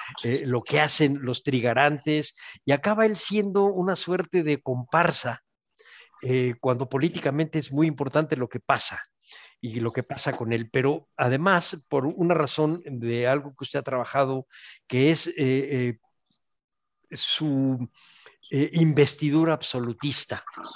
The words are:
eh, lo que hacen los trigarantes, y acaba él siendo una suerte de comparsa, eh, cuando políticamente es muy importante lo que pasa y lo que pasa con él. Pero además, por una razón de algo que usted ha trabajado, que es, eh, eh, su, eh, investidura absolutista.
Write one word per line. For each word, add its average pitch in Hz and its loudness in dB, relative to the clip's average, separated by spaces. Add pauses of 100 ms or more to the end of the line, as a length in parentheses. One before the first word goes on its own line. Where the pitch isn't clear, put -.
(240)
eh, 127 -2
lo 123 0
que 147 0
hacen 147 2
los 123 -6
trigarantes, 143 0 (300)
y 139 2
acaba 208 2
él 214 0
siendo 202 0
una 185 0
suerte 180 -2
de 151 0
comparsa, 127 0 (760)
eh, 123 0
cuando 127 -2
políticamente 147 -2
es 139 -6
muy 151 2
importante 147 0
lo 123 -4
que 123 -10
pasa - 0 (600)
y 117 -8
lo 113 -2
que - -2
pasa 139 -2
con 113 -4
él. 113 -2
Pero 139 0
además, 160 0
por 135 0
una 175 0
razón 156 0
de 120 -2
algo 143 0
que 135 -20
usted 135 -6
ha 123 -4
trabajado, 131 -2 (420)
que 131 4
es, 160 0
eh, - -8
eh, 131 0 (1120)
su, 135 0 (600)
eh, 147 0
investidura 156 4
absolutista. 123 0 (320)